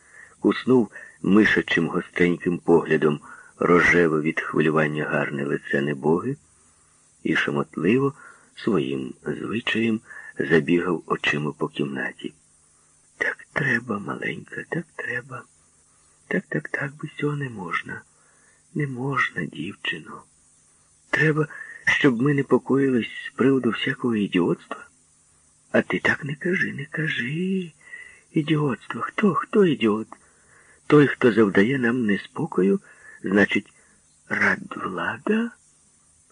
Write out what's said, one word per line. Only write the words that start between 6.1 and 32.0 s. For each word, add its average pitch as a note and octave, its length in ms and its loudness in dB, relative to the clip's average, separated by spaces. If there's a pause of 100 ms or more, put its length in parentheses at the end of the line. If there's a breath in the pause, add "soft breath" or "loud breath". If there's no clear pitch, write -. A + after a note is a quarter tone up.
і D#2+ 120 0
шамотливо G2 800 0 (420 loud breath)
своїм C2+ 580 -2 (120)
звичаєм A2+ 760 -2 (400 loud breath)
забігав E2+ 680 2
очима D2 460 -2
по D2+ 160 -6
кімнаті. C#2 640 -6 (840)
«Так - 340 -6
треба, A#2+ 460 -2
маленька, - 680 -10
так E3+ 160 -6 (100)
треба. B2 480 -10 (840)
Так, - 220 -2
так, D3+ 200 -6
так, C#3 260 -6
без D3+ 160 -12
цього D3 240 -4
не C#3+ 140 -6
можна. F#2 520 -10 (720 soft breath)
Не D3+ 140 -2
можна, B2+ 580 -4
дівчино. - 800 -10 (840)
Треба, D3+ 380 2 (380 loud breath)
щоб B2 360 2
ми D3 120 2
непокоїлись C3 760 2 (160)
з - 100 -14
приводу B2+ 340 4
всякого B2 460 -2
ідіотства. G2 720 -2 (840)
А A3+ 100 4
ти F#3+ 180 -4
так - 240 0
не D3+ 120 -8
кажи, F#3+ 380 -4
не C3+ 120 -10
кажи. D#3+ 840 -4 (600 loud breath)
Ідіотство. D3 680 -2
Хто, - 320 0
хто - 320 2
ідіот? A2 420 2 (800 soft breath)
Той, D3 200 8
хто - 240 2
завдає G#2 480 4
нам A#2+ 260 0